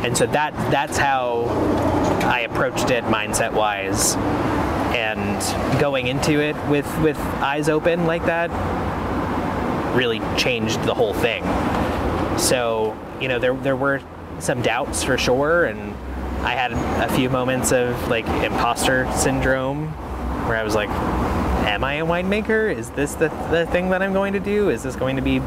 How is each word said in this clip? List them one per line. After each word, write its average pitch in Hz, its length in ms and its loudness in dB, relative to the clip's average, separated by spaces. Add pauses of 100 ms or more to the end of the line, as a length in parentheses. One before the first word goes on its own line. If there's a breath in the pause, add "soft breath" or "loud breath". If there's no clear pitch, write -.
And 123 120 0
so - 120 4
that, 147 260 0 (160)
that's 147 280 0
how 127 480 2 (800)
I 123 160 2
approached 123 500 0
it 117 140 2
mindset-wise. 104 1080 0 (800)
And 104 840 -2
going 135 260 0
into 143 340 2
it 151 140 0 (120)
with, 143 180 2 (140)
with 151 180 2 (240)
eyes 147 280 0
open 170 360 2
like 165 200 0
that 170 260 0 (1400)
really 117 240 2 (180)
changed 110 460 0
the 113 100 2
whole 104 200 2
thing. 117 300 0 (920)
So, 113 600 0 (240)
you 131 80 -2
know, 123 100 2
there, 127 140 2
there 131 240 0
were 139 240 2 (380)
some 131 220 0
doubts 120 420 0
for 127 140 2
sure, 151 480 4
and 104 300 -4 (500)
I 117 60 0
had 123 220 0
a - 420 0
few 127 140 4
moments 127 420 0
of, 123 380 2
like, 113 180 0 (160)
imposter 123 720 2
syndrome 135 720 0 (600)
where 113 100 0
I 110 60 0
was 107 120 0
like, 104 140 2
"Am - 960 0
I 139 100 0
a 156 100 0
winemaker? 202 680 0
Is 117 140 -6
this 143 240 -2
the, 156 160 2 (220)
the 165 160 4
thing 180 240 0
that 185 100 2
I'm 196 100 0
going 196 220 0
to 202 80 0
do? 202 280 2
Is 117 140 0
this 131 140 -4
going 131 180 0
to 131 60 -2
be 135 260 2